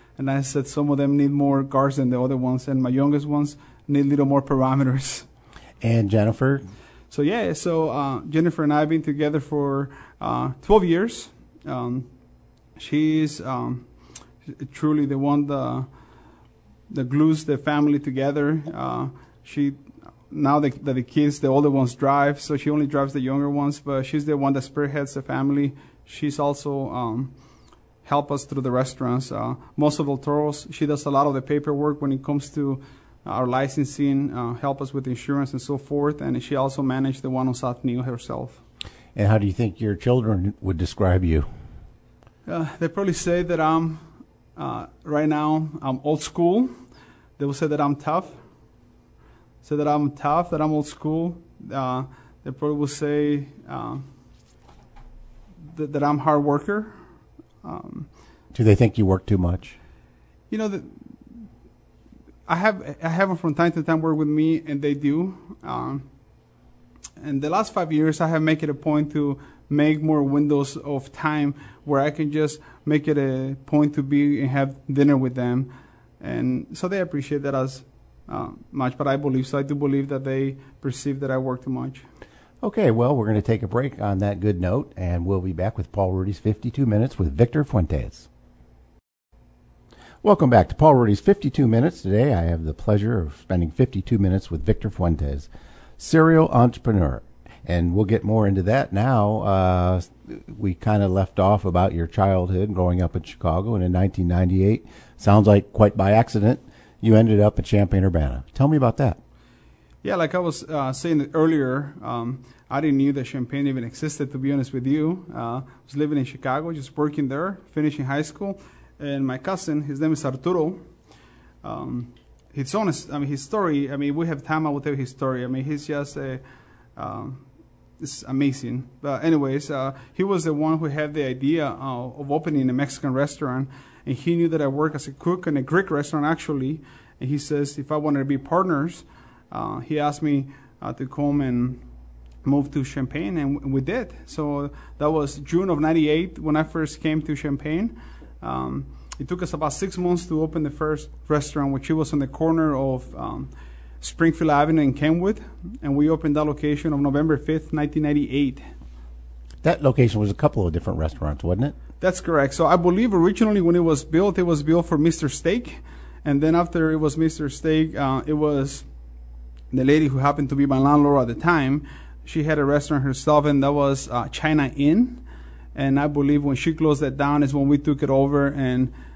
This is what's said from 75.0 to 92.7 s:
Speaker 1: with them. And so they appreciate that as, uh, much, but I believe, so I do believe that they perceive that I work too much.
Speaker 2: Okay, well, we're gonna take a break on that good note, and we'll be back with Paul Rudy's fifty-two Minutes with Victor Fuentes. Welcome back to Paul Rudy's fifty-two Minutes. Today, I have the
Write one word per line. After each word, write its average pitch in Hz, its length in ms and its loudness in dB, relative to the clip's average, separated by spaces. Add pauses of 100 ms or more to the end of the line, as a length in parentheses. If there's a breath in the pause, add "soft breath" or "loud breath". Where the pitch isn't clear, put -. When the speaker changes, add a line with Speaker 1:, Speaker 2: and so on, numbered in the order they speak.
Speaker 1:
with 127 200 0
them. 123 360 -2 (480 loud breath)
And 123 460 -4 (100)
so 185 120 -4
they 190 120 -2
appreciate 147 420 -4
that 143 120 -2
as, 131 300 -4 (440)
uh, - 200 -8 (240)
much, 127 260 -4
but 139 80 -2
I 139 100 2
believe, 131 300 0
so 143 120 -4
I 139 40 0
do 143 140 -4
believe 139 320 0
that 135 160 -6
they 135 320 -4 (240 loud breath)
perceive 139 400 -4
that 135 100 -4
I 131 80 0
work 131 240 -4
too 139 80 -6
much. 131 320 -6 (600 loud breath)
Speaker 2:
Okay, 202 260 2
well, 120 240 4
we're 113 120 0
gonna 107 160 2
take 117 200 0
a 98 60 -4
break 123 320 -2
on 101 180 0
that 101 220 -2
good 98 200 0
note, 110 360 -2
and 87 280 -2
we'll 95 160 0
be 92 120 -4
back 90 260 -4
with - 140 -6
Paul 95 200 0
Rudy's 95 280 -2
fifty-two 120 440 -2
Minutes 113 320 2
with 73 160 0
Victor 123 300 4
Fuentes. 78 640 -2 (1900 loud breath)
Welcome 170 280 6
back 104 180 8
to - 60 -6
Paul 156 220 8
Rudy's 110 240 6
fifty-two 151 460 2
Minutes. 120 360 4
Today, 110 320 4
I 85 80 2
have 82 220 0
the 78 100 -4